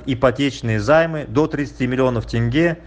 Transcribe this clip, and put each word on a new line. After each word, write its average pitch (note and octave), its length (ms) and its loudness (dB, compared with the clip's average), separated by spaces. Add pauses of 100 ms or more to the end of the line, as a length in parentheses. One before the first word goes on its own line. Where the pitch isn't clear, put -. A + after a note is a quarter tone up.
ипотечные B2 720 0
займы D3+ 480 2
до C#3 200 2
тридцати C#3 400 -4
миллионов B2+ 400 0
тенге C#3+ 600 0